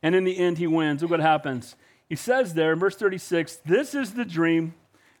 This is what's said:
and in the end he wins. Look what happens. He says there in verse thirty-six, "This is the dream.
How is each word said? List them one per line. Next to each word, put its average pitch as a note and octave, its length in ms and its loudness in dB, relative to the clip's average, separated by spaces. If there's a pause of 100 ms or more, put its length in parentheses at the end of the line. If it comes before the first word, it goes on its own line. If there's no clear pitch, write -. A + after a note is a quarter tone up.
and E3 140 2
in F#3+ 80 4
the F#3 140 0
end F3+ 200 0
he E3+ 100 -2
wins. D#3 340 0
Look E3 100 -2
what E3 80 2
happens. D3+ 560 0 (320)
He E3 80 -4
says B3 380 0
there D#3+ 200 2
in D#3+ 60 0
verse F#3+ 160 0
thirty-six, F3+ 640 -2
"This A#3 360 0
is B3+ 200 -6
the A#3+ 100 -4
dream. E3 500 0 (460)